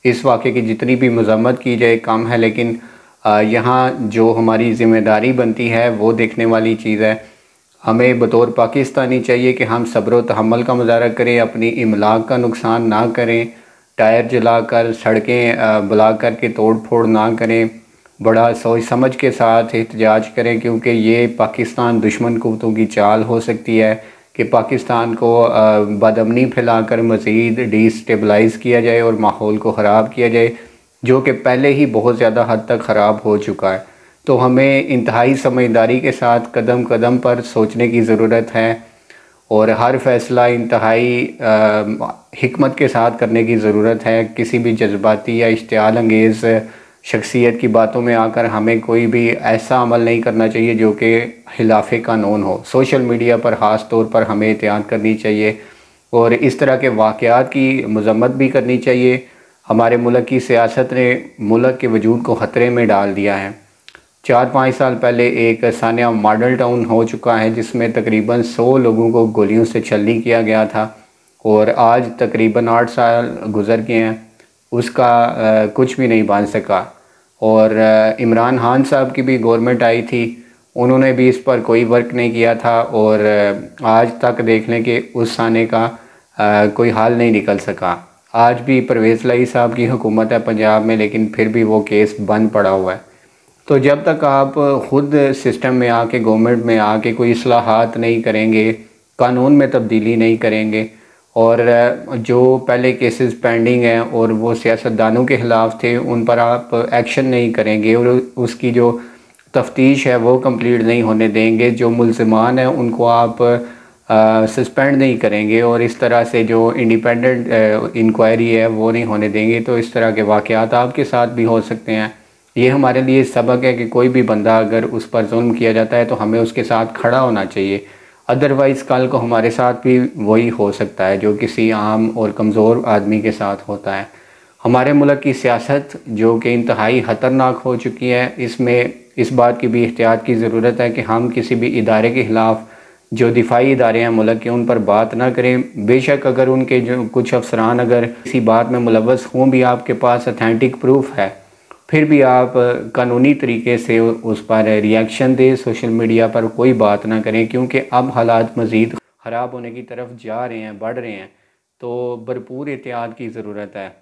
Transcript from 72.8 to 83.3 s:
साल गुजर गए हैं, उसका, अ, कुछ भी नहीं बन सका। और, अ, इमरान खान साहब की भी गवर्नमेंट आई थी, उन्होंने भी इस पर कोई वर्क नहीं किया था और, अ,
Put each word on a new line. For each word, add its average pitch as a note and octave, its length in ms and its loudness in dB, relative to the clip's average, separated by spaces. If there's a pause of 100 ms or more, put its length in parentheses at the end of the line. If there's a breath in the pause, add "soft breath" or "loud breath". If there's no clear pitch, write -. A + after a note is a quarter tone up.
साल A#2+ 560 0
गुजर G#2+ 340 0
गए A2+ 140 -6
हैं, A2 360 -2 (420 soft breath)
उसका, A#2+ 520 2
अ, A2 420 0
कुछ B2+ 340 -2
भी B2+ 80 0
नहीं A2 180 2
बन G2+ 200 0
सका। G2 380 -2 (580 soft breath)
और, A2 340 4
अ, A2 440 4
इमरान A#2+ 380 2
खान B2 260 2
साहब C3+ 280 0
की C3+ 100 -4
भी C3 160 0
गवर्नमेंट A#2 440 2
आई A#2 200 2
थी, A#2 420 -6 (320 loud breath)
उन्होंने C3 360 2
भी B2+ 160 4
इस B2+ 100 2
पर B2 220 0
कोई A#2 240 2
वर्क A#2+ 300 0
नहीं A#2+ 180 -2
किया A#2 220 2
था A#2 280 0
और, G#2+ 380 2
अ, G#2 640 -2